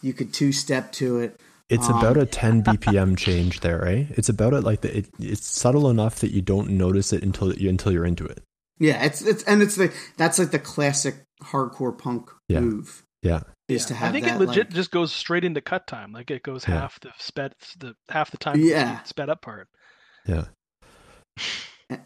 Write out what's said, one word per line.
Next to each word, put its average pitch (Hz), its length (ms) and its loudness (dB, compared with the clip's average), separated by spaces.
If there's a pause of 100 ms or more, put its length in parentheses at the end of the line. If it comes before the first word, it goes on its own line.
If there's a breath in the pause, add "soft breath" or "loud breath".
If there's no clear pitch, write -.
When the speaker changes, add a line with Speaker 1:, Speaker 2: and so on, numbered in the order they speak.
Speaker 1:
you 131 120 -4
could - 180 -6
two-step 139 600 0
to 123 280 -2
it. 117 180 -6 (300 soft breath)
Speaker 2:
It's 120 220 2
Speaker 1:
Um, 117 80 4
Speaker 2:
about 113 180 6
a 147 80 6
ten 113 380 2
B 110 140 4
P 101 200 2
M 95 200 4
change 90 440 0
there, 82 260 0
eh? 113 240 0
It's - 180 -2
about 110 260 2
it, 135 80 0
like, 107 200 0
the, - 160 -2
it, 101 100 -4 (100)
it's - 280 -6
subtle 139 440 2
enough 113 300 2
that 113 100 0
you 101 100 0
don't 98 300 0
notice 98 420 2
it 85 120 0
until 95 280 0
you, 95 160 -2
until 92 240 0
you're 85 140 2
into 82 180 -2
it. - 160 -12 (380)
Speaker 1:
Yeah, 143 260 4
it's, 147 160 0
it's, - 220 0
and 208 200 6
it's 208 120 2
the, 185 180 2 (240 loud breath)
that's, 160 220 2
like, 165 140 2
the 147 80 0
classic 143 560 -2 (260)
hardcore 127 560 -4
punk 120 320 -8 (180)
Speaker 2:
Yeah. 82 120 2
Speaker 1:
move. 113 420 -4 (200)
Speaker 2:
Yeah. 85 180 0 (280)
Speaker 1:
Is 123 140 -2
Speaker 3:
Yeah. - 60 -6
Speaker 1:
to - 60 -6
have 113 160 -4
Speaker 3:
I - 20 -4
think 277 140 -2
Speaker 1:
that, - 100 -2
Speaker 3:
it 190 100 2
legit 220 220 2
Speaker 1:
like 180 60 -14
Speaker 3:
just 175 180 -4
goes 170 200 0
straight 175 320 -2
into 160 160 -2
cut - 280 -6
time. 107 240 -14
Like, 120 180 -14
it 131 140 -8
goes 131 240 -8
Speaker 2:
Yeah. 82 140 0
Speaker 3:
half - 180 -12
the 131 180 -20
sped, - 340 -10 (280)
the 123 140 -14 (140)
half 151 220 -4
the - 60 -16
time 147 220 -6
to - 40 6
the 160 60 6
Speaker 1:
Yeah. 127 340 0
Speaker 3:
sped - 260 -10
up 160 140 -4
part. 107 240 -16 (580 soft breath)
Speaker 2:
Yeah. 82 200 -2 (1500 loud breath)
Speaker 1:
A-, 127 160 -10